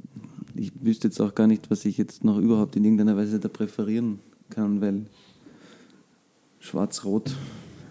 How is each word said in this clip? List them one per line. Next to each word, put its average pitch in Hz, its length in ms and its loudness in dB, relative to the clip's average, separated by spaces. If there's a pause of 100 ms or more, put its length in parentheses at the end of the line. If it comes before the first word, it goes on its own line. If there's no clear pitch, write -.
(540)
ich - 180 -6 (120)
wüsste 110 240 2
jetzt - 120 -4
auch 104 140 0
gar 110 120 6
nicht, 107 240 4
was 104 140 -2
ich 101 140 -2
jetzt - 260 -2
noch 104 140 4
überhaupt 110 380 2
in 104 80 4
irgendeiner 107 320 6
Weise 104 240 0
da 107 80 -4
präferieren 107 680 -4 (320)
kann, 104 300 0
weil 104 260 -2 (1500)
Schwarz-Rot - 760 -4 (540)